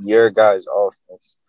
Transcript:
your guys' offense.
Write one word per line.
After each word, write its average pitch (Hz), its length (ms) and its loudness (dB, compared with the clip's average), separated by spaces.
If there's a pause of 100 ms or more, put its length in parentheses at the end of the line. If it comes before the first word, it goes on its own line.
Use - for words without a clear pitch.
your 107 300 0
guys' 101 340 0
offense. 92 680 -8 (140)